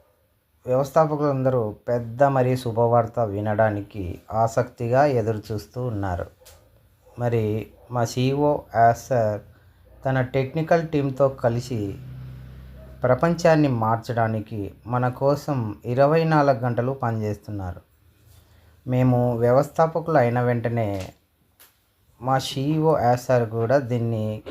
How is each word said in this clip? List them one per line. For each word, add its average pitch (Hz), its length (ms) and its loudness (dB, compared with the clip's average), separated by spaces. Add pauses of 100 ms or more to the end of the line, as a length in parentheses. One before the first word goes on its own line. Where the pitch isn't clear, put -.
(640)
వ్యవస్థాపకులందరూ 131 1080 0 (120)
పెద్ద 120 360 -2
మరియు 131 320 2
శుభవార్త 117 640 0
వినడానికి 104 1000 -2 (100)
ఆసక్తిగా 120 760 0
ఎదురుచూస్తూ 113 800 -4
ఉన్నారు. 98 400 -4 (960)
మరి 110 480 -2 (240)
మా 120 140 0
సీఈఓ 139 540 0 (160)
యాసర్ 117 680 2 (640)
తన 131 160 0
టెక్నికల్ 156 680 0
టీంతో 139 420 0
కలిసి 117 680 -4 (1040)
ప్రపంచాన్ని 160 640 4
మార్చడానికి 110 1040 -2 (140)
మన 123 220 0
కోసం 135 680 -2 (100)
ఇరవై 139 380 2
నాలుగు 147 340 4
గంటలు 120 340 -2
పనిచేస్తున్నారు. 107 920 -6 (1040)
మేము 123 500 2
వ్యవస్థాపకులు 156 800 2
అయిన 120 240 2
వెంటనే 117 720 -2 (1080)
మా 131 180 2
సీఈఓ 156 580 0
యాసర్ 120 520 2
కూడా 113 280 0
దీన్ని 113 720 -2